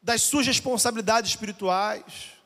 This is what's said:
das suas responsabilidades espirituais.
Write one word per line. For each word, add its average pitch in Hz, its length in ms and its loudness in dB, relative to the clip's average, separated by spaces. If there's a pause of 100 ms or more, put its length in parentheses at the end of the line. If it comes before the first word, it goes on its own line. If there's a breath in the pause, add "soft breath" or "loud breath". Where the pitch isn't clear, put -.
das 226 220 0
suas 277 240 2
responsabilidades 233 840 0
espirituais. 202 1000 -4 (140)